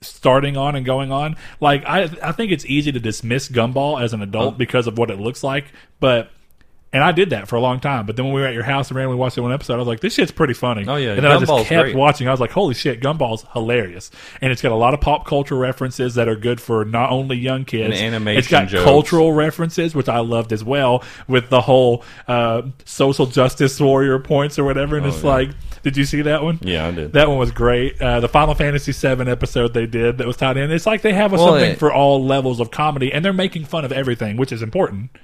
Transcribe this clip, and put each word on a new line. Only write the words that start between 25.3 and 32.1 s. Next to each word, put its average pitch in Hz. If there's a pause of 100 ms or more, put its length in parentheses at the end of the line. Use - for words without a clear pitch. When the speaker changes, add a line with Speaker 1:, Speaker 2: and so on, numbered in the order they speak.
Speaker 1:
like, 135 (320)
did 135
you 143
see 147
that 151
one? 165
Speaker 2:
Yeah, 82
I 85
did. 78
Speaker 1:
That 151
one 139
was 120
great. 123
Uh, 123
the 120
Final 151
Fantasy 143
seven 131
episode 123
they 113
did 117
that 120
was 123
tied 131
in. 143
It's 165
like 220
they 214
have 202
a 185
Speaker 2:
Well, 175
Speaker 1:
something -
Speaker 2:
it -
Speaker 1:
for 151
all 135